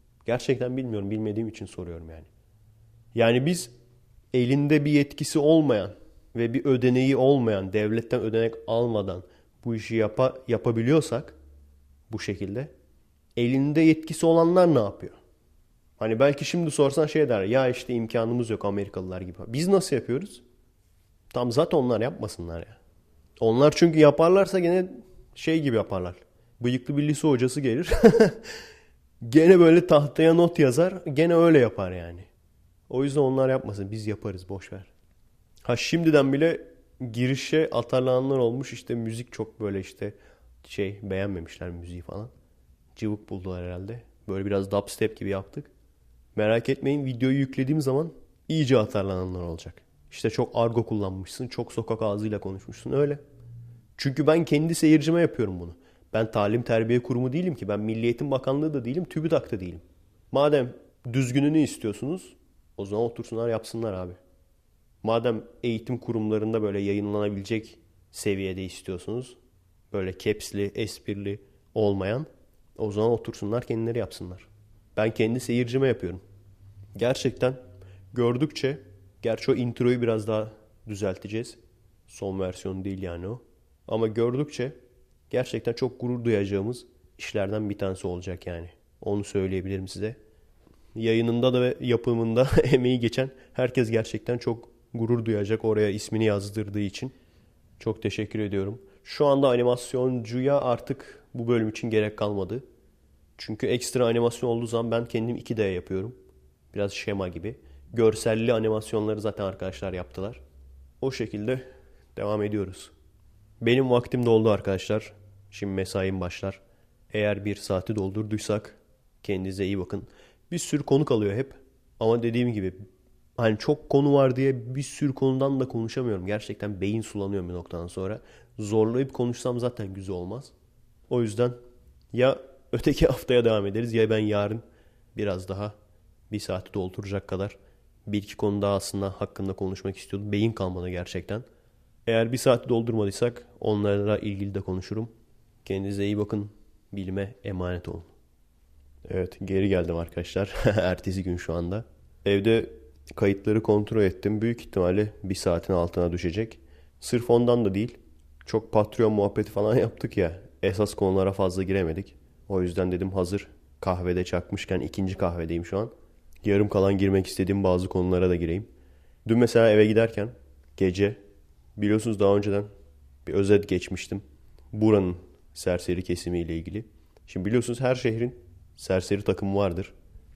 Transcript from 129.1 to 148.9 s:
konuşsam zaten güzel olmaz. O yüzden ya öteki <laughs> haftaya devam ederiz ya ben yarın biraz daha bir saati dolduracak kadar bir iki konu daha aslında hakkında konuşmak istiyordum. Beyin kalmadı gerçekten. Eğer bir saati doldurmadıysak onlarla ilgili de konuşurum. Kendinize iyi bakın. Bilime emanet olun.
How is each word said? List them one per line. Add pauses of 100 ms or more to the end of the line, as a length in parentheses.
konuşsam
zaten
güzel
olmaz. (580)
O
yüzden (640)
ya (320)
öteki
<laughs>
haftaya
devam
ederiz
ya
ben
yarın (540)
biraz
daha (580)
bir
saati
dolduracak
kadar (500)
bir
iki
konu
daha
aslında
hakkında
konuşmak
istiyordum.
Beyin
kalmadı
gerçekten. (640)
Eğer
bir
saati
doldurmadıysak (140)
onlarla
ilgili
de
konuşurum. (560)
Kendinize
iyi
bakın. (440)
Bilime
emanet
olun. (1080)